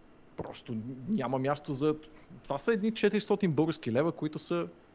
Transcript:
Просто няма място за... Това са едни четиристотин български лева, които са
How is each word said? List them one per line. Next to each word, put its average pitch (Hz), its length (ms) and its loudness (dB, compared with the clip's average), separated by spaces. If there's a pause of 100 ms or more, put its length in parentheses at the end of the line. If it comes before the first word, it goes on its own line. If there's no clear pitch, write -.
(360)
Просто - 400 -8 (320)
няма 135 300 0
място 143 340 0
за... 147 220 2 (500)
Това 139 140 -2
са 233 140 2
едни 220 220 2
четиристотин 202 580 2
български 143 400 0
лева, 151 200 4
които 156 260 -6
са 170 300 -2 (260)